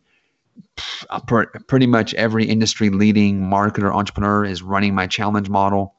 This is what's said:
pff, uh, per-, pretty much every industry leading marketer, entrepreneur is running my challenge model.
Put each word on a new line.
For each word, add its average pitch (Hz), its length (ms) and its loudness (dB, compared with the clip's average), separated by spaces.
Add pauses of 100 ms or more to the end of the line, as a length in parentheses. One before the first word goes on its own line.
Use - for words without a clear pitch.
(760)
pff, - 340 -12
uh, - 100 -8
per-, 113 300 0 (160)
pretty 131 200 4
much 113 280 2
every 110 300 0
industry 110 460 0
leading 101 500 2
marketer, 101 520 0
entrepreneur 104 520 0
is 92 180 -6
running 98 320 0
my 92 120 -2
challenge 104 420 -2
model. 98 500 0